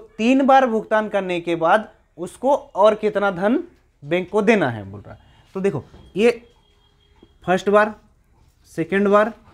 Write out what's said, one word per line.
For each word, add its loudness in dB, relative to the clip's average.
तीन 2
बार 6
भुगतान -2
करने -4
के -4
बाद 0
उसको -4
और 2
कितना -2
धन -2
बैंक -4
को -2
देना 2
है, -8
बोल -16
रहा -20
है। -20
तो -6
देखो -4
ये 2
फर्स्ट -2
बार, 2
सेकेंड -2
बार, 2